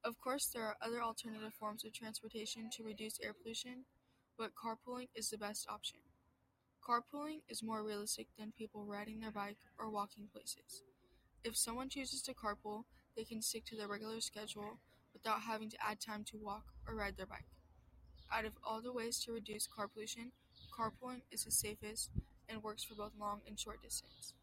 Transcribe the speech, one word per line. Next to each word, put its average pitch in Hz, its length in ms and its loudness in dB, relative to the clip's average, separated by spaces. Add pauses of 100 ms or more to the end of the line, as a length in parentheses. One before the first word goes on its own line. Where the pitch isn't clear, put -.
Of 233 160 2
course, 269 260 4
there 233 180 2
are 214 180 2
other 233 200 4
alternative 220 520 0
forms 214 300 0
of 220 80 -6
transportation 220 800 -2
to 226 120 -4
reduce 214 360 -2
air 214 140 0
pollution, 247 520 -4 (520)
but 226 180 0
carpooling 247 600 -2
is 220 140 2
the 220 80 -2
best 214 300 0
option. - 320 -2 (880)
Carpooling 294 640 4
is 226 140 -2
more 220 200 2
realistic 214 440 0 (100)
than 214 160 -6
people 214 320 -6
riding 208 340 -2
their 220 120 -4
bike 208 260 -2 (200)
or 220 120 -2
walking 208 420 0
places. - 520 -8 (600)
If 226 140 2
someone 247 320 4
chooses 269 320 0
to 262 120 -2
carpool, 208 520 0 (300)
they 226 100 0
can 220 160 -2
stick 220 240 2
to 226 100 -6
their 208 140 -2
regular 220 320 0
schedule 214 580 -4 (320)
without 220 300 4
having 220 300 2
to - 140 -2
add 214 140 4
time 214 260 -2
to 220 120 -6
walk 214 280 -2 (220)
or 226 80 0
ride 202 220 2
their 190 80 -2
bike. 202 220 -8 (840)
Out 220 140 6
of 214 80 0 (100)
all 220 180 2
the 247 120 -2
ways 233 300 2
to 233 100 0
reduce 214 340 0
car 208 200 0
pollution, 220 440 -4 (400)
carpooling 247 600 0
is - 120 2
the 233 80 2
safest 214 600 4 (360)
and 220 160 -2
works 214 200 -2
for 220 120 -6
both 208 240 -2
long 208 280 2
and 208 120 -6
short 214 220 -2
distance. - 600 -6